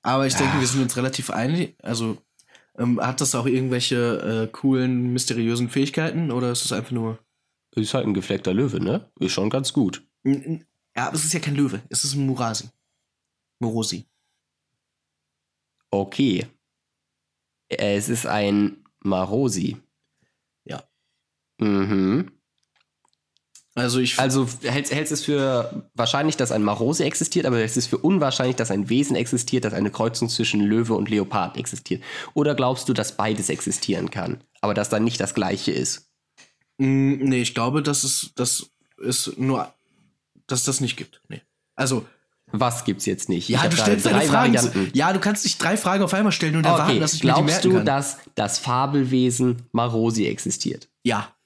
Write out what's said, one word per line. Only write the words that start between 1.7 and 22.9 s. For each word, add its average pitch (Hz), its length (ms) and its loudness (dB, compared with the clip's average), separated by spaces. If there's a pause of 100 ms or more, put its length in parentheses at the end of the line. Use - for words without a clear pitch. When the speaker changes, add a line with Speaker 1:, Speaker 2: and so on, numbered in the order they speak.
Speaker 1:
Also, 113 340 -4 (600)
ähm, 120 240 0
hat 123 200 -2
das 139 140 0
auch 143 100 0
irgendwelche, 120 1040 0
äh, - 20 -14
coolen, 127 640 2
mysteriösen 120 560 0
Fähigkeiten? 156 640 0
Oder 123 200 0
ist 120 140 -2
es - 60 -2
einfach 117 200 -4
nur 113 280 -4 (560)
Speaker 2:
Ist 107 180 0
halt 131 140 0
ein 104 60 0
gefleckter 95 400 -2
Löwe, 104 280 0
ne? 120 280 -2 (100)
Ist - 140 0
schon 101 160 0
ganz 131 240 -2
gut. 110 280 0 (220)
Speaker 1:
N-, 139 200 0
n-, 160 220 -8 (300)
ja, 123 120 -2
aber - 80 -6
es 151 100 0
ist - 80 -2
ja 170 60 -2
kein 147 160 -4
Löwe. 123 340 -2
Es - 140 -2
ist 135 120 -2
ein 139 100 0
Murasi. 120 440 -2 (920)
Morosi. 113 460 -4 (1900)
Speaker 2:
Okay. 101 560 0 (1200)
Es 104 400 0
ist 117 180 -2
ein 101 560 0 (160)
Marosi. 98 800 -2 (880)
Speaker 1:
Ja. - 180 -12 (760)
Speaker 2:
Mhm. 101 720 0 (1400)